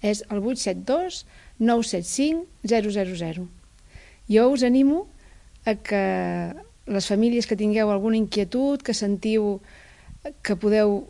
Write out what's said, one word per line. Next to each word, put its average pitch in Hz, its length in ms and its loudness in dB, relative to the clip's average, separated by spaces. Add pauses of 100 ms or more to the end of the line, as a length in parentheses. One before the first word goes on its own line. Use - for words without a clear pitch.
(120)
és 208 100 -6 (100)
el 208 120 -2
vuit 247 160 -4
set 185 280 -4
dos 339 360 -2 (360)
nou 233 240 2
set 175 240 -4
cinc 320 380 -2 (180)
zero 214 300 0
zero 185 220 -2
zero. 170 280 -8 (840)
Jo 220 260 6
us 254 100 0
animo 277 420 4 (640)
a 214 80 2
que 202 260 -2 (840)
les 196 240 -2
famílies 233 340 2
que 202 140 -2
tingueu 214 320 2
alguna 214 240 0
inquietud, 233 640 0
que - 160 -4
sentiu 208 640 0 (800)
que 208 140 -2
podeu 208 540 2